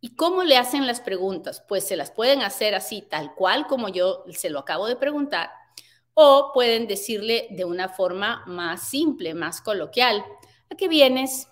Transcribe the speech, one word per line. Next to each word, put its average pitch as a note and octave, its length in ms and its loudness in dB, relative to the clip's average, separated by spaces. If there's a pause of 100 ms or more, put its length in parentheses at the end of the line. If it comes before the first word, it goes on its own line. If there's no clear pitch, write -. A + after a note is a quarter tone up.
¿Y - 140 -16
cómo F4+ 280 0
le D4 140 8
hacen B3+ 300 0
las A#3+ 140 -4
preguntas? F#3 680 -6
Pues F#3+ 180 -2
se G3 100 -4
las C#3+ 160 -6
pueden C4 300 2
hacer G#3 340 -2
así, F#3+ 260 -8
tal D3+ 340 -8
cual A3 320 0
como B3 220 -2
yo F3+ 420 -2
se E3 180 -8
lo D3 100 -6
acabo F3 280 -4
de B3 80 -2
preguntar, C#4 540 -4 (640)
o C#4+ 400 8
pueden A#3 340 2
decirle G#3+ 640 -4
de F3+ 140 -6
una F3+ 240 -4
forma F#3+ 560 -2
más F3 440 -8
simple, C4+ 440 -2
más E3 280 -6
coloquial, G#3 640 0 (460)
"¿A - 60 -12
qué F#4+ 120 -2
vienes?". C4+ 640 4